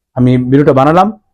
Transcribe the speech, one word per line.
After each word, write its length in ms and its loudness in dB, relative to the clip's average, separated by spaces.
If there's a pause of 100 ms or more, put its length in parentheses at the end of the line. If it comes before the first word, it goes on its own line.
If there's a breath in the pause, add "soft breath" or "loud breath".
(140)
আমি 240 0
ভিডিওটা 360 0
বানালাম। 460 0 (140)